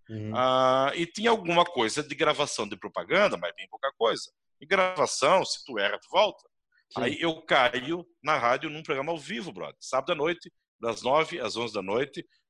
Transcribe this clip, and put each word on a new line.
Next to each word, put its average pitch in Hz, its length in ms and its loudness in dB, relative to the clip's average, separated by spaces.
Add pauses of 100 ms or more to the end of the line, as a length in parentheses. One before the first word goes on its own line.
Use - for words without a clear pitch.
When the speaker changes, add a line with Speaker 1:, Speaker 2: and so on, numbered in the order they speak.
Speaker 1:
Uhum. 107 280 -8
Speaker 2:
Ah, 131 580 4
e - 120 -2
tinha 208 240 0
alguma 175 340 4
coisa 123 380 0
de 143 120 -8
gravação 139 540 0
de 104 80 -8
propaganda, 110 600 0
mas 87 200 -6
bem - 120 -16
pouca - 300 -6
coisa. 214 320 0 (300)
E 143 60 -20
gravação, 180 800 2
se - 200 -6
tu 120 140 -8
erra, 202 200 0
tu - 120 -20
volta. 190 320 2 (500)
Speaker 1:
Sim. - 100 -4
Speaker 2:
Aí 139 180 -2
eu 160 220 -2
caio 139 640 2 (160)
na 151 160 0
rádio 131 320 0
num 151 120 -12
programa 147 280 -4
ao 170 80 -4
vivo, 165 340 -10
brother. 82 280 -12
Sábado 139 320 -2
à - 20 -2
noite, 165 380 -4 (280)
das 117 220 -4
nove 156 380 2
às 107 160 -6
onze 113 180 -4
da 104 80 -4
noite, 120 420 -4 (260)